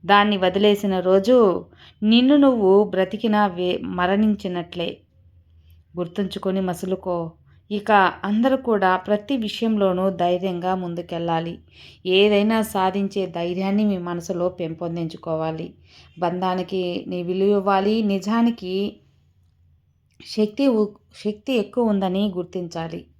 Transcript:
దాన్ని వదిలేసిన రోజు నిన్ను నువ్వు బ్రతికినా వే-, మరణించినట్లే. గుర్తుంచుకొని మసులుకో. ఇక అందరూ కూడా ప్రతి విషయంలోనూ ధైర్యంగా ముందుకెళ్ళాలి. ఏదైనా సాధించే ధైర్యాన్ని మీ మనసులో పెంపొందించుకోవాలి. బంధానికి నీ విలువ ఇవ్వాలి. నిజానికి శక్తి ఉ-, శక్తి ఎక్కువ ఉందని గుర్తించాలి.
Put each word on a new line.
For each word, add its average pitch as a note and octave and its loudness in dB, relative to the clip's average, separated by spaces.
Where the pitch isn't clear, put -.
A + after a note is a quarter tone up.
దాన్ని G3+ 4
వదిలేసిన G3 2
రోజు F#3+ 4
నిన్ను A#3+ 6
నువ్వు A3 6
బ్రతికినా G#3 0
వే-, F3+ -2
మరణించినట్లే. F3+ -2
గుర్తుంచుకొని F#3+ -4
మసులుకో. F3+ -6
ఇక G#3 -4
అందరూ A#3 2
కూడా G3+ 2
ప్రతి G#3 -2
విషయంలోనూ G3+ 0
ధైర్యంగా F3 -2
ముందుకెళ్ళాలి. E3+ -6
ఏదైనా G#3 4
సాధించే G3 -2
ధైర్యాన్ని F#3 -2
మీ G3+ 0
మనసులో F3 -4
పెంపొందించుకోవాలి. E3 -6
బంధానికి F3+ -4
నీ F3+ -6
విలువ F#3+ 2
ఇవ్వాలి. G3 2
నిజానికి G#3 0
శక్తి G#3+ -2
ఉ-, G#3+ 0
శక్తి G#3+ -8
ఎక్కువ A3+ 0
ఉందని F#3+ 0
గుర్తించాలి. F3 -8